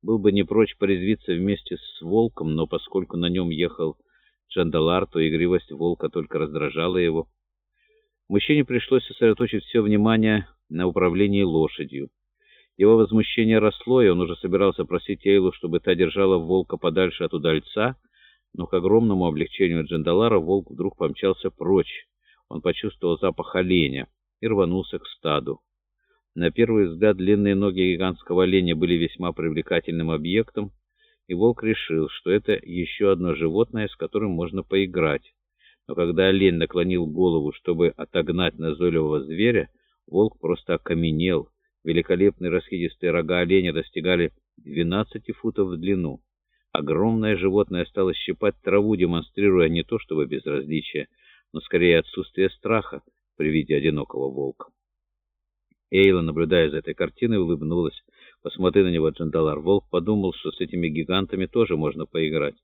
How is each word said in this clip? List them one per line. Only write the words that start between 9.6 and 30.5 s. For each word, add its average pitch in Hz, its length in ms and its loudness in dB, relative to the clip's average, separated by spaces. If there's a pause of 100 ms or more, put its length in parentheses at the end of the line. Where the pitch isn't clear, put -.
всё - 180 0
внимание 107 680 4 (220)
на 82 160 -4
управлении 95 560 2
лошадью. 78 680 -2 (680)
Его 107 200 8
возмущение 110 600 2
росло, 117 440 2
и 101 80 6
он 87 120 2
уже 85 140 -4
собирался 92 500 0
просить 87 400 -6
Эйлу, 98 260 4
чтобы 85 280 -4
та 92 160 0
держала 92 420 2
волка 87 400 -2
подальше 87 460 -2
от 85 100 -4
удальца, 82 640 -2 (580)
но 87 140 -8
к - 80 -4
огромному 95 500 2
облегчению 82 600 -2
Джандалара 85 520 0
волк 87 320 -2
вдруг 87 280 -8
помчался 92 520 -4
прочь. - 560 -2 (420)
Он - 140 -10
почувствовал 87 560 -4
запах - 380 -4
оленя 82 520 0 (320)
и 113 80 -6
рванулся 92 520 -2
к - 80 -16
стаду. - 540 -4 (760)
На 85 140 0
первый 110 360 2
взгляд 92 280 2
длинные 101 400 2
ноги 92 380 0
гигантского 90 500 0
оленя 90 320 2
были 85 200 2
весьма 85 360 -2
привлекательным 82 800 -4
объектом, 98 640 -4 (540)